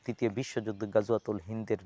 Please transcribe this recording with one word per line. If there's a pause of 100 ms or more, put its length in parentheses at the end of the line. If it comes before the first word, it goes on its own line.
তৃতীয়
বিশ্বযুদ্ধ
গাজওয়াতুল
হিন্দের